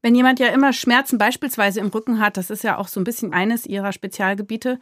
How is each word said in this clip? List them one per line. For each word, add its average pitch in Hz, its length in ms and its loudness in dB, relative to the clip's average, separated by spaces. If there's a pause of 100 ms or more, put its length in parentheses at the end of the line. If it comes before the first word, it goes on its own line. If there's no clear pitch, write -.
Wenn 233 140 4
jemand 254 240 4
ja 247 80 4
immer 269 260 4
Schmerzen 254 440 2
beispielsweise 214 640 0
im 202 80 -2
Rücken 220 320 -2
hat, 208 160 2
das 185 140 -6
ist - 140 -8
ja - 140 0
auch 190 120 -6
so - 100 -6
ein 185 60 0
bisschen 226 260 -6
eines 202 340 0
Ihrer 196 280 -6
Spezialgebiete, 202 880 -4